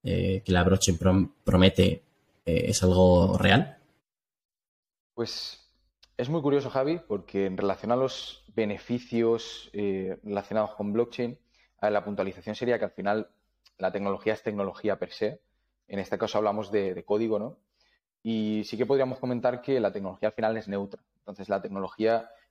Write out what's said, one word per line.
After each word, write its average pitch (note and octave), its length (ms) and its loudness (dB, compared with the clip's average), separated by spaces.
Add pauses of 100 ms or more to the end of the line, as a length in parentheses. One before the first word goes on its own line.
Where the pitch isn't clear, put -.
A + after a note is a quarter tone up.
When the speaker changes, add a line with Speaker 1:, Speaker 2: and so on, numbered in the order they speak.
Speaker 1:
eh, F#2+ 420 0
que - 80 0
la F2+ 100 6
blockchain F#2 360 4
prom-, F#2 340 4 (100)
promete, - 640 6 (400)
eh, - 240 0
es - 140 0
algo F#2 560 6
real? G2+ 400 4 (1400)
Speaker 2:
Pues - 440 -8 (580)
es B2 120 -4
muy D#3+ 140 -2
curioso, C#3+ 280 2
Javi, D3 360 -2
porque G2 400 -4
en F#2+ 100 -4
relación G2 360 -2
a B2 40 4
los - 480 -4 (100)
beneficios, A#2 1200 -2
eh, F#2+ 500 -4
relacionados G#2 520 -4
con G#2 180 -6
blockchain, A#2+ 460 -4 (400)
a G2+ 80 -2
ver, G#2+ 60 2
la G2+ 120 0
puntualización G2 500 -6
sería A#2+ 240 0
que G#2+ 60 -2
al F#2+ 60 -6
final G2+ 400 -4 (480)
la F#2 120 -2
tecnología G2 440 -2
es - 80 -10
tecnología G2+ 560 -4
per - 140 -8
se. - 280 -6 (480)
En G2+ 100 -8
este G2 200 -6
caso G#2+ 200 -2
hablamos G#2 320 -2
de, G2 240 0
de F2+ 100 -10
código, A2 340 0
¿no? A#2 200 -8 (640)
Y G#2+ 420 -2
sí - 120 -10
que A#2 100 -2
podríamos C3 320 0
comentar B2 420 -2
que C3+ 200 -2
la G2+ 120 2
tecnología G2 360 -6
al G#2+ 60 -4
final A2+ 220 0
es G#2 120 -8
neutra. G2 340 -6 (160)
Entonces, G2 300 -14
la G2 120 0
tecnología G2+ 680 -2 (200)